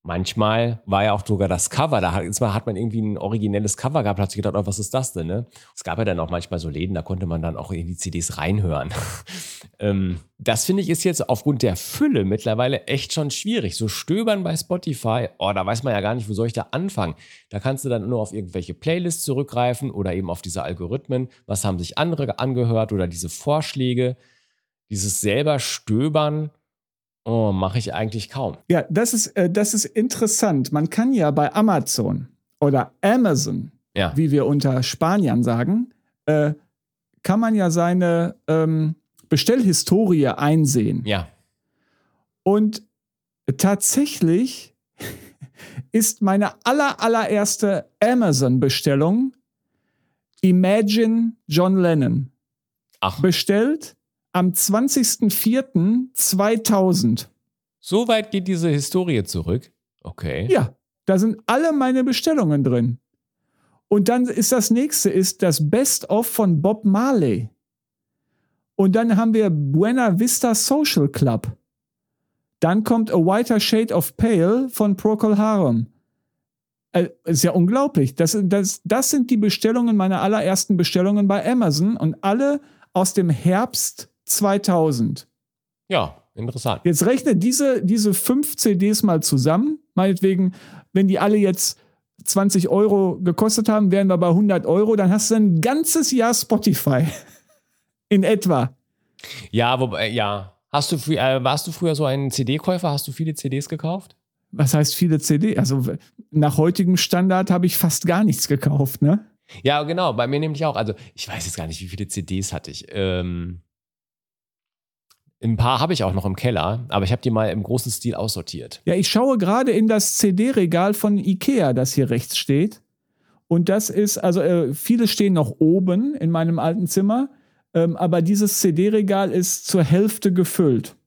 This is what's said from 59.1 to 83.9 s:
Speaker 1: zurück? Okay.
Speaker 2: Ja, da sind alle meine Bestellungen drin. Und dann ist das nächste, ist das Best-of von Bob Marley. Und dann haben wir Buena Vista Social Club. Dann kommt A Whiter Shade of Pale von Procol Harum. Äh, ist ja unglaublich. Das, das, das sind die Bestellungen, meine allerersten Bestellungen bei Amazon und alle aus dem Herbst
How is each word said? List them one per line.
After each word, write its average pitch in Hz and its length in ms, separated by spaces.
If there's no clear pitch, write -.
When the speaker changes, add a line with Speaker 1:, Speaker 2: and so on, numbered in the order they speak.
Speaker 1:
zurück? 87 480
Okay. 82 500
Speaker 2:
Ja, 247 240
da 190 120
sind 220 280
alle 302 280
meine 262 300
Bestellungen 226 600
drin. 123 360
Und 208 180
dann 247 180
ist - 260
das 247 180
nächste, 247 400
ist - 320
das 156 280
Best-of 226 580
von 180 340
Bob 214 240
Marley. 190 640
Und 190 200
dann 226 220
haben 226 160
wir 214 160
Buena 180 720
Vista 233 360
Social 269 540
Club. 117 420
Dann 190 220
kommt 226 280
A - 60
Whiter 208 420
Shade 220 340
of - 220
Pale 226 540
von 208 260
Procol 214 420
Harum. 180 500
Äh, 180 180
ist 165 180
ja 175 80
unglaublich. 185 640
Das, 165 260
das, 196 420
das 247 260
sind 254 220
die 233 60
Bestellungen, 220 600
meine 190 220
allerersten 190 580
Bestellungen 196 500
bei 202 220
Amazon 202 480
und - 260
alle 277 380
aus 185 200
dem 180 160
Herbst - 800